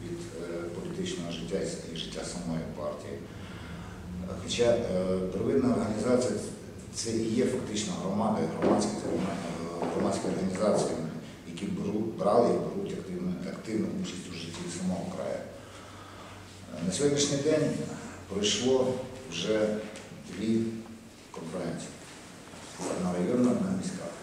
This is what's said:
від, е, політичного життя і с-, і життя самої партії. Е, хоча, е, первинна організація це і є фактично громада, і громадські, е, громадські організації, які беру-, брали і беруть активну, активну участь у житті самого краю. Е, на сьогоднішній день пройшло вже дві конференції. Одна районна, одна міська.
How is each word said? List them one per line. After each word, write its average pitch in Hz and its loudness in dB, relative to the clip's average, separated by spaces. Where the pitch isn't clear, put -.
від, 175 -6
е, 87 -4
політичного 87 -4
життя 85 -2
і - 0
с-, - -6
і 82 -4
життя - -6
самої 82 -2
партії. - -4
Е, - -8
хоча, - 2
е, 92 4
первинна 110 4
організація 110 4
це 117 -2
і 113 2
є 127 6
фактично 104 0
громада, 104 2
і - 0
громадські, - 4
е, - -2
громадські 98 2
організації, 95 4
які 85 -6
беру-, 104 0
брали - 8
і - 4
беруть - -2
активну, - -4
активну - -2
участь - -6
у - -8
житті 165 -8
самого 90 0
краю. 67 -2
Е, - -12
на - 0
сьогоднішній 143 4
день 151 4
пройшло 123 4
вже 107 2
дві 113 2
конференції. 85 -6
Одна 90 2
районна, 113 6
одна 95 4
міська. - -4